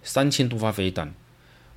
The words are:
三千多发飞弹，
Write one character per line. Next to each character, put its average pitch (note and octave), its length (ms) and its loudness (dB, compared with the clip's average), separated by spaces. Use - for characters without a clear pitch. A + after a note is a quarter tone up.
三 C#3 260 2
千 C3 200 2
多 A#2 100 -2
发 A2 100 2
飞 F#2+ 220 0
弹， D#2 220 -6